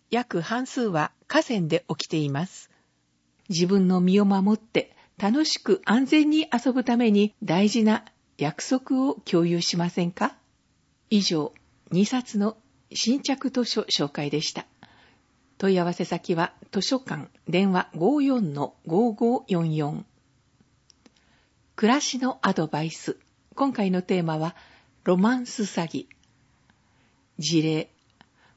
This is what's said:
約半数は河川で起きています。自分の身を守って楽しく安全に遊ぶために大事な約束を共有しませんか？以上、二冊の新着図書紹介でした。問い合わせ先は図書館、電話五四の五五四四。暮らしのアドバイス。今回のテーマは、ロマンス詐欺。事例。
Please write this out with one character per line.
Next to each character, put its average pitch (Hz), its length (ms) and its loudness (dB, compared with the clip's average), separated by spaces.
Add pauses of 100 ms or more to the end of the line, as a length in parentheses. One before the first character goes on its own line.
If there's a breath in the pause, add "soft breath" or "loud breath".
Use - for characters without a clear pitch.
(100)
約 226 300 -2
半 233 260 -4
数 - 140 -6
は 175 320 0 (160)
河 311 160 2
川 208 180 -2
で - 260 0
起 - 180 -6
き - 20 -20
て - 80 -4
い 147 140 0
ま 143 160 -4
す。 - 240 -20 (800)
自 175 160 0
分 185 220 4
の 185 120 4
身 185 200 4
を 208 40 4
守 196 340 2
っ - 20 -18
て - 360 -4 (220 soft breath)
楽 247 260 0
し - 140 -2
く - 260 0
安 247 220 2
全 302 240 4
に 311 200 0
遊 247 220 0
ぶ 254 120 -2
た 240 120 0
め 240 140 4
に 208 320 4
大 185 260 2
事 220 160 2
な 214 220 2 (320)
約 - 280 -4
束 262 360 0
を 269 120 0 (100)
共 170 200 2
有 170 160 0
し - 160 -2
ま 175 140 0
せ 180 160 -2
ん 175 60 -4
か？ - 240 -4 (760)
以 208 100 4
上、 170 320 -2 (380)
二 190 160 2
冊 247 320 -4
の 208 180 -2 (360)
新 262 280 0
着 269 300 -4
図 240 140 -2
書 214 180 -2
紹 - 280 -2
介 143 200 -6
で 147 100 -2
し - 120 -6
た。 - 140 -12 (920 soft breath)
問 196 140 2
い 185 60 4
合 175 60 2
わ 175 80 -2
せ 175 120 -4
先 170 300 -4
は 170 180 -2 (200)
図 190 100 -2
書 262 160 -2
館、 151 300 -10 (200)
電 190 220 2
話 180 240 0
五 240 260 2
四 254 320 0
の 143 220 -6 (120)
五 214 260 2
五 233 340 0
四 170 300 0
四。 151 280 -4 (1700 soft breath)
暮 220 160 4
ら 285 80 2
し 269 180 -4
の 254 240 -4
ア 196 100 0
ド 165 140 0
バ 156 160 -4
イ 160 80 -6
ス。 - 260 -8 (380)
今 277 180 -2
回 196 180 -2
の 180 120 0
テ 180 180 -2
ー 170 40 -2
マ 160 140 -4
は、 160 180 -6 (480 soft breath)
ロ 185 120 2
マ 220 200 2
ン 247 100 -6
ス - 160 -8
詐 180 240 -4
欺。 - 200 -10 (1300)
事 156 240 0
例。 156 280 -2 (680 soft breath)